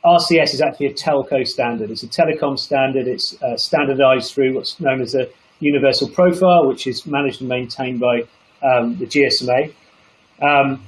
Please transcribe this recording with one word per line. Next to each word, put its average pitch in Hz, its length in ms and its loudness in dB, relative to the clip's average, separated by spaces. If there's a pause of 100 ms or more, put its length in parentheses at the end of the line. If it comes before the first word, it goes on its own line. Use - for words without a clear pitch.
R 170 160 6
C 170 220 2
S 139 140 0
is 131 60 -4
actually 143 260 -2
a 139 80 -4
telco 135 520 -2
standard. 117 420 -4
It's 110 140 -10
a 117 60 -14
telecom 156 500 -2
standard. 135 480 -2
It's, - 380 -6
uh, 120 120 -4
standardized 135 800 0
through 131 220 2
what's - 240 -8
known 131 220 -2
as 120 120 -8
a 127 140 0 (320)
universal 135 480 2
profile, 180 580 4
which 131 220 -2
is - 180 -8
managed 143 360 -4
and 127 60 -8
maintained 127 520 -6
by, 120 240 2 (360)
um, 120 380 2
the - 80 -6
G 143 180 2
S 123 160 0
M 123 100 -4
A. 147 220 0 (720)
Um, 139 460 2